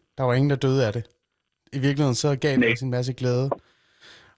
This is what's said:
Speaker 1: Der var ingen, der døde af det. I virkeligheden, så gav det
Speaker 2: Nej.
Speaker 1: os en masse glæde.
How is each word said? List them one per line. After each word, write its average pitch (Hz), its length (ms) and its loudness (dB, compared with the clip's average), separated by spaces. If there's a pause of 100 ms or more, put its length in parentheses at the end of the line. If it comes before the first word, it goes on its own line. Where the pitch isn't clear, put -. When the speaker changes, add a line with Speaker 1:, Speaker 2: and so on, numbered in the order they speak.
(180)
Speaker 1:
Der 135 60 -4
var 123 100 2
ingen, 135 160 2
der 143 60 0
døde 131 320 2
af 104 60 -2
det. 117 100 -6 (680)
I 143 60 -6
virkeligheden, 139 360 2
så 151 220 0
gav 147 140 0
det 131 80 2
Speaker 2:
Nej. 117 120 4
Speaker 1:
os 117 100 -4
en 131 80 -4
masse 123 240 -2
glæde. 123 360 0 (880)